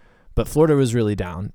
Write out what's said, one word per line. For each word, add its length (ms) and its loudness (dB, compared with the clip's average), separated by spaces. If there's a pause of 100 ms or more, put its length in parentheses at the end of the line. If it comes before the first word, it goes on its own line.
(340)
but 140 -2
Florida 260 4
was 200 0
really 200 0
down. 400 -8